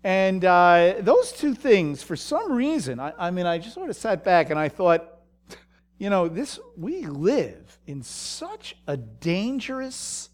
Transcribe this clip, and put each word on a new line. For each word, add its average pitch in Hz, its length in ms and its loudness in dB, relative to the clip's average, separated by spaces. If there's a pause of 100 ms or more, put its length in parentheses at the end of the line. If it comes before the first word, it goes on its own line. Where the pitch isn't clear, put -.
And, 190 420 0
uh, 175 540 8
those 320 320 4
two 285 240 -2
things, 175 480 2
for 165 120 -8
some 349 360 -4
reason, 240 480 -2
I, 143 180 -8
I 175 140 -4
mean, 180 160 -2
I 170 100 0
just 214 160 -12
sort 359 160 -10
of 185 60 -6
sat - 280 -4
back 170 280 4
and 151 80 0
I 156 100 0
thought, 170 500 0 (800)
you 202 140 -6
know, 180 160 2
this, 185 320 -8 (180)
we 247 300 -8
live 151 800 -4
in 139 160 -12
such - 720 -14 (100)
a 143 120 -6
dangerous 233 1400 -8